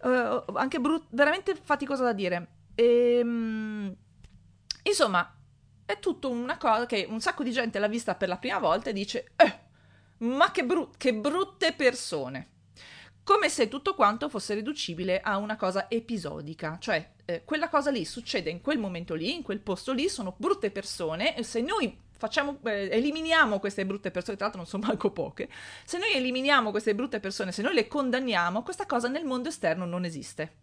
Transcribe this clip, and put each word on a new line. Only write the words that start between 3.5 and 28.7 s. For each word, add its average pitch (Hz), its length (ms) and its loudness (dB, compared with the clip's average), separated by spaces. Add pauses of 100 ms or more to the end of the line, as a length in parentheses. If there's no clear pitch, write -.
insomma, 208 560 2 (460)
è 294 140 -4
tutto 277 320 -2
una 247 260 -2
cosa 240 300 4
che 214 220 0
un 220 120 -4
sacco 233 220 0
di 247 100 0
gente 226 260 0
l'ha 208 100 2
vista 214 260 -2
per 190 140 -2
la 180 100 0
prima 190 200 -2
volta 180 320 2
e - 20 -2
dice: 196 440 -4
"Eh, - 220 8 (600)
ma 269 320 4
che 339 140 0
bru-, 311 320 2
che 254 180 2
brutte 320 580 0
persone." 156 800 -2 (720)
Come 392 260 4
se 269 180 2
tutto 269 280 -2
quanto 233 340 4
fosse 208 260 -6
riducibile 185 680 -2
a 202 180 0
una 208 180 -4
cosa 190 340 -2
episodica, 165 880 -6
cioè, 180 360 -2 (100)
eh, 170 200 -6
quella 311 240 -2
cosa 294 220 2
lì 233 140 0
succede 185 460 -6
in 175 100 -8
quel 294 180 0
momento 180 360 -4
lì, 180 200 -2
in 339 80 -8
quel 196 160 -6
posto 202 340 -4
lì, 277 160 0
sono 190 300 -6
brutte 214 320 0
persone, 190 680 -4
e 240 60 -4
se 226 180 -4
noi 320 440 -2 (120)
facciamo, 285 480 -2
eh, 202 280 -2
eliminiamo 294 680 4
queste 196 260 -2
brutte 196 260 -4
persone, 196 260 -6
tra 196 100 -4
l'altro 202 160 -6
non - 80 -12
sono 196 160 -4
manco 208 240 2
poche, - 380 -6 (360)
se - 140 -6
noi 403 160 2
eliminiamo 254 560 2
queste 214 240 2
brutte 226 260 -2
persone, 190 320 -4
se 202 100 -4
noi 320 120 2
le 226 140 4
condanniamo, 240 760 0
questa 381 240 -6